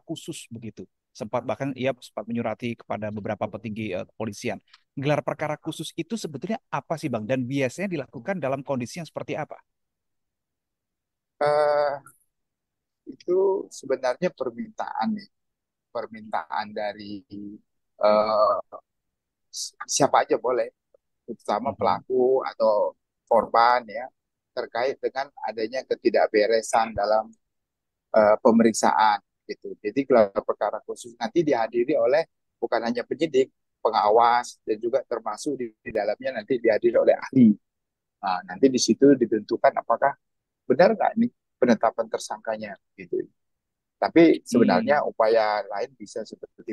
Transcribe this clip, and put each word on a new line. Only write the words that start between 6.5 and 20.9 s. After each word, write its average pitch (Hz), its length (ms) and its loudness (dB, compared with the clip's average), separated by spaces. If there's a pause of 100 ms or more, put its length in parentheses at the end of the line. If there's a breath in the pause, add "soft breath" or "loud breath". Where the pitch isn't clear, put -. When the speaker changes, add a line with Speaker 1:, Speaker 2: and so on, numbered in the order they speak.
Speaker 1:
apa - 280 -6
sih, 151 120 -6
Bang? 107 160 -4
Dan 131 200 -2
biasanya 139 440 -2
dilakukan 147 480 -8
dalam 135 240 -4
kondisi 127 400 -6
yang - 80 -12
seperti 143 240 -8
apa? - 240 -10 (1800)
Speaker 2:
Eh, 147 520 2 (1160)
itu 190 600 -2
sebenarnya 131 600 -4
permintaan 117 800 -8 (100)
nih. - 100 -16 (680)
Permintaan 107 800 -8
dari, 104 480 -8 (800)
eh, 107 560 4 (920)
si-, - 240 -12 (120)
siapa 131 400 2
aja 139 120 0
boleh, 120 320 -2 (560)